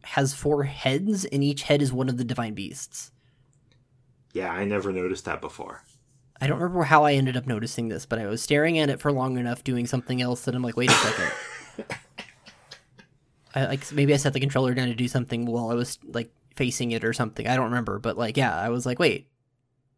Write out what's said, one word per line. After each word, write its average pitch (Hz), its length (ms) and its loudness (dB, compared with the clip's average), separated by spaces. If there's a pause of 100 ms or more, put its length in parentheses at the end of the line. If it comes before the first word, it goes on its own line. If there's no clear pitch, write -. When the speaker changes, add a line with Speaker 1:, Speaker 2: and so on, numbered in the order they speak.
Speaker 1:
has 139 320 0
four 147 300 2
heads, 180 600 0
and 139 180 0
each 143 220 0
head 143 180 4
is 131 100 0
one 131 160 0
of 127 100 0
the 127 60 0
divine 117 300 -4
beasts. - 560 -12 (1200)
Speaker 2:
Yeah, 85 200 -6
I 92 120 -4
never 101 280 -2
noticed 92 320 -4
that 82 160 -4
before. - 420 -12 (580)
Speaker 1:
I 131 60 0
don't 156 140 0
remember 175 240 0
how 151 200 8
I 147 100 6
ended 131 220 2
up 127 120 -4
noticing 113 400 -4
this, 90 180 -6
but 113 140 -2
I 107 60 -4
was 107 140 -4
staring 156 380 2
at 151 100 2
it - 120 -2
for 147 100 0
long 131 280 0
enough 120 260 -4
doing 123 240 0
something 127 340 -2
else 123 220 -2
that 123 100 -2
I'm 127 80 -2
like, 117 140 -4
"Wait 123 120 2
a - 60 8
second." 92 380 2 (460)
Speaker 2:
<laughs> - 180 -10 (1600)
Speaker 1:
I, 135 120 2
like, 139 260 -4
maybe 143 220 6
I - 20 6
set 139 160 2
the 135 80 0
controller 131 340 2
down 127 140 0
to 120 60 0
do 123 140 0
something 120 380 -2
while 117 240 -2
I 117 40 0
was, 120 300 -2
like, 113 280 -6 (220)
facing 123 380 0
it 113 120 -2
or 113 80 2
something. 113 360 -2
I 127 80 4
don't 131 80 2
remember, 113 340 -2
but, 110 180 -4
like, 123 200 -2
yeah, 123 200 2
I 98 120 -2
was 123 180 -2
like, 123 140 -2
"Wait, 139 280 2 (680)